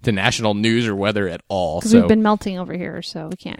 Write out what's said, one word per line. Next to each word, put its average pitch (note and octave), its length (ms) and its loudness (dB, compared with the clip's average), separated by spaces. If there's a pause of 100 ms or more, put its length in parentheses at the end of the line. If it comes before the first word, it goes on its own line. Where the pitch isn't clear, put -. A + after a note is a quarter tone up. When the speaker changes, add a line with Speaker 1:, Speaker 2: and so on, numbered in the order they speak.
Speaker 1:
to A#2+ 100 0
national G#2 420 0
news A2+ 320 2
or G#2 80 -2
weather G2+ 340 0
at E2+ 200 -8
all. F2 320 -2
Speaker 2:
'Cause G#3+ 100 0
Speaker 1:
So A3+ 80 8
Speaker 2:
we've A3+ 100 4
been A3 140 4
melting G#3 380 0
over F3 140 -8
here, F3 280 -8
so D#3+ 260 -10
we F3+ 80 -10
can't - 240 -12